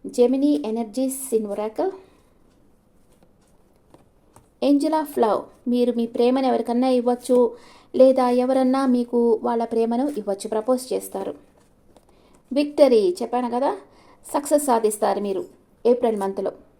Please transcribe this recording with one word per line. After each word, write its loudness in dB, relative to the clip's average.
Gemini 2
energies -4
in 0
oracle. -4
Angel 2
of -8
love, 0
మీరు 0
మీ -2
ప్రేమను 0
ఎవరికన్నా 0
ఇవ్వచ్చు, 0
లేదా 6
ఎవరన్నా 2
మీకు 0
వాళ్ళ -2
ప్రేమను 0
ఇవ్వచ్చు, -6
ప్రపోజ్ 0
చేస్తారు. -6
విక్టరీ 4
చెప్పాను -4
కదా, 0
సక్సెస్ 0
సాధిస్తారు 0
మీరు -4
ఏప్రిల్ 0
మంత్లో. -4